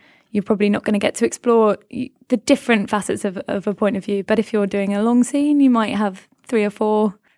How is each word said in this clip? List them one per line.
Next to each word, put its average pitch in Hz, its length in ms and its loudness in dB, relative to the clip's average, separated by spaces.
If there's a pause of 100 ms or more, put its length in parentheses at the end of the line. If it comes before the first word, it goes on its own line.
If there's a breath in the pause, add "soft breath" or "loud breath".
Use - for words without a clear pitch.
(300 soft breath)
you're 208 140 -2
probably 208 260 0
not - 140 -2
gonna 208 160 0
get 202 160 -2
to - 80 0
explore 226 540 2 (120)
y-, - 200 -8 (180)
the 254 80 0
different 240 540 0
facets - 340 -2
of, 196 140 -6 (100)
of 196 180 -4
a 208 80 -2
point 202 220 0
of 190 80 -6
view. 202 180 -4
But 214 160 0
if 214 140 -4
you're 202 160 0
doing 196 260 -2
a 202 80 -2
long 240 220 2
scene, 285 340 0
you 277 120 6
might 220 260 0
have 202 320 -4 (180)
three 220 180 0
or 208 60 -2
four 214 460 0 (220)